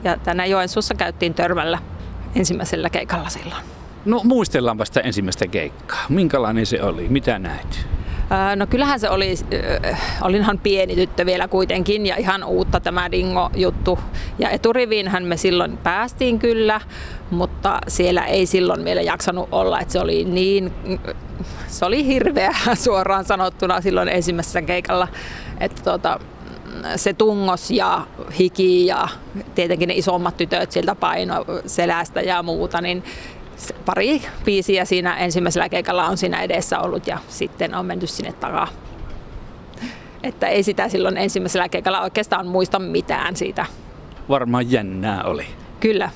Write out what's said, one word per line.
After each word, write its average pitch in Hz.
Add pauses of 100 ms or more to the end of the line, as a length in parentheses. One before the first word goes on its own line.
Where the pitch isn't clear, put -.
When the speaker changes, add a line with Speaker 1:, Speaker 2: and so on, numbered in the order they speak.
Speaker 1:
Ja 175
tänä 180
Joensuussa 190
käytiin 170
Törmällä 170 (560)
ensimmäisellä 175
keikalla 170
silloin. - (420)
Speaker 2:
No 220
muistellaanpa 131
sitä -
ensimmäistä 98
keikkaa. - (100)
Minkälainen 131
se 113
oli? 87
Mitä 123
näit? - (420)
Speaker 1:
Ää, 190
no 196
kyllähän 277
se 208
oli, 190 (180)
ö, - (260)
olinhan 202
pieni 190
tyttö 175
vielä 180
kuitenkin 185
ja 185
ihan 190
uutta 185
tämä 180
Dingo-juttu. 180 (400)
Ja 233
eturiviinhän 214
me 170
silloin 175
päästiin 233
kyllä, 220 (500)
mutta 185
siellä 180
ei 190
silloin 180
vielä 180
jaksanut 170
olla. 185
Et 175
se 185
oli 165
niin, 185 (960)
se -
oli 254
hirveä 262 (180)
<laughs> 240
suoraan 190
sanottuna 185
silloin 180
ensimmäisellä 175
keikalla. 180 (520)
Et -
tota, 175 (760)
se 196
tungos 196
ja 180 (380)
hiki 180
ja 170 (480)
tietenkin 175
ne 180
isommat 175
tytöt 175
sieltä 180
paino 175 (200)
selästä 170
ja 175
muuta, 170
niin 180 (540)
se - (100)
pari 233 (240)
biisiä 190
siinä 180
ensimmäisellä 175
keikalla 180
on 185
siinä 175
edessä 180
ollut 175
ja 165 (100)
sitten -
on 185
menty 180
sinne -
takaa. - (1600)
Että -
ei 196
sitä 196
silloin 190
ensimmäisellä 185
keikalla 185
oikeastaan 190
muista 185
mitään 170
siitä. - (640)
Speaker 2:
Varmaan 123
jännää 98
oli. 80 (340)
Speaker 1:
Kyllä, 190